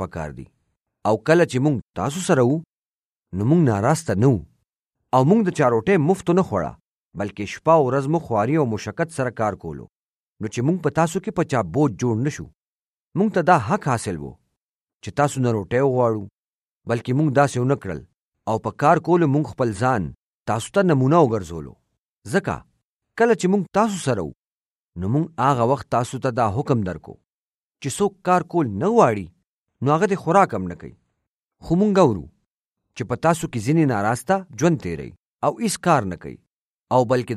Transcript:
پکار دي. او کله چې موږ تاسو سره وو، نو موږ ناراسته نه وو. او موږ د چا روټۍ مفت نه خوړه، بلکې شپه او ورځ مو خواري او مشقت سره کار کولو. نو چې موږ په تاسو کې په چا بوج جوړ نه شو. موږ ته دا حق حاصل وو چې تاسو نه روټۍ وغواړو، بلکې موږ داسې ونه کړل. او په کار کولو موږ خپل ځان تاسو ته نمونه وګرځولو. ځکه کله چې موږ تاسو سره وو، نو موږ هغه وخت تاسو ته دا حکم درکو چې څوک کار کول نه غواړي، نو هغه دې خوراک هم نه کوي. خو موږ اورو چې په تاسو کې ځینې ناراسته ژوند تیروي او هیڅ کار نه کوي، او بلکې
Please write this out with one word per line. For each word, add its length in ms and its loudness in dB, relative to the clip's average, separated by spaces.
پکار 340 -8
دي. 100 -16
او 140 4
کله 260 4
چې 200 -2
موږ 120 2
تاسو 280 -4
سره 200 4
وو، 100 0
نو 180 -2
موږ 100 6
ناراسته 520 0
نه 80 6
وو. 80 2
او 120 4
موږ 200 4
د 140 -2
چا 160 4
روټۍ 300 2
مفت 260 0
نه 180 2
خوړه، 240 -4
بلکې 300 -8
شپه 240 2
او 60 4
ورځ 280 0
مو 140 0
خواري 340 0
او 100 0
مشقت 460 -6
سره 240 -6
کار 240 -2
کولو. 220 -12
نو 80 -6
چې 180 -6
موږ 180 2
په 160 -2
تاسو 200 0
کې 180 -8
په 120 -2
چا 100 0
بوج 280 0
جوړ 220 0
نه 120 -4
شو. 100 -14
موږ 200 0
ته 160 2
دا 60 8
حق 240 -2
حاصل 320 -2
وو 100 -12
چې 60 -12
تاسو 240 0
نه 120 2
روټۍ 280 -2
وغواړو، 380 0
بلکې 320 -4
موږ 100 2
داسې 180 2
ونه 240 0
کړل. 180 -8
او 140 0
په 60 -4
کار 240 4
کولو 260 4
موږ 180 0
خپل 300 -2
ځان 260 0
تاسو 300 -4
ته 100 2
نمونه 320 4
وګرځولو. 540 -2
ځکه 280 -2
کله 220 4
چې 120 -2
موږ 100 0
تاسو 280 0
سره 180 -2
وو، 100 -10
نو 180 -4
موږ 100 0
هغه 260 2
وخت 240 -4
تاسو 300 -2
ته 160 -2
دا 60 2
حکم 320 -2
درکو 260 -12
چې 140 -6
څوک 160 -2
کار 140 2
کول 140 2
نه 120 0
غواړي، 320 2
نو 120 2
هغه 120 2
دې 160 -2
خوراک 340 2
هم 160 -6
نه 100 -12
کوي. 120 -18
خو 180 -4
موږ 220 4
اورو 220 2
چې 120 -8
په 180 -4
تاسو 220 0
کې 180 -6
ځینې 260 4
ناراسته 440 -2
ژوند 240 2
تیروي 280 -8
او 60 2
هیڅ 120 -2
کار 240 2
نه 140 -10
کوي، 120 -14
او 140 4
بلکې 320 -2